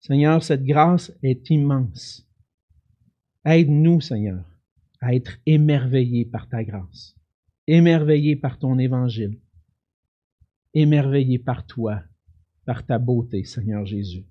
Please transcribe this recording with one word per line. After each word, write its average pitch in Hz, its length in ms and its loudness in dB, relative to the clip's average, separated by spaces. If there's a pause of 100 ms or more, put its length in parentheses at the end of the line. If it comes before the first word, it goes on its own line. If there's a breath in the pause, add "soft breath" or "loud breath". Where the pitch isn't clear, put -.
Seigneur, 151 420 2
cette 135 220 -2
grâce 151 580 2
est 127 280 -2
immense. 139 760 -2 (1160)
Aide-nous, 160 560 4
Seigneur, 104 440 -6 (560)
à 123 140 -2
être - 320 -6
émerveillés 131 800 0
par 117 240 -14
ta 113 160 -8
grâce, 101 520 -16 (500)
émerveillés 151 680 4
par 131 220 -8
ton 131 200 -2
évangile, 123 640 -4 (1300)
émerveillés 139 640 2
par 127 280 -6
toi, 107 360 -6 (640)
par 120 220 -8
ta 120 120 -2
beauté, 117 460 -4
Seigneur 104 400 -6
Jésus. 95 460 -10